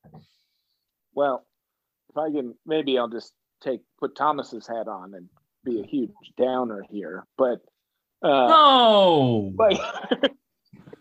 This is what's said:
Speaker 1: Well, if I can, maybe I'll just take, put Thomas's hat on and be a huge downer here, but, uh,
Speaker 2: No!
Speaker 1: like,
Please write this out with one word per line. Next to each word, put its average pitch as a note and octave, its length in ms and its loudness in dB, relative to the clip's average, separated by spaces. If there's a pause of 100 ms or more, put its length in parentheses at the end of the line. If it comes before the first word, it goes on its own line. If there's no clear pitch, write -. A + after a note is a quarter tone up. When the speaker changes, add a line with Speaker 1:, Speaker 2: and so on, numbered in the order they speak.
(1120)
Speaker 1:
Well, C#3 320 -4 (640)
if - 60 -14
I D#3 140 -4
can, C3 240 -8 (100)
maybe D3+ 340 -4
I'll A#2+ 100 -4
just A2+ 240 -14 (280)
take, C3 200 -8 (180)
put C#3 160 -10
Thomas's C#3 540 -6
hat A2+ 180 -8
on G2 280 -16
and F2+ 140 -20 (360)
be A#2 160 -6
a G2+ 60 -10
huge A#2+ 240 -6 (260)
downer B2 520 -4
here, F#2+ 380 -12 (100)
but, B2 240 0 (600)
uh, C3+ 280 2
Speaker 2:
No! G3 1080 4
Speaker 1:
like, G#3 220 2 (1200)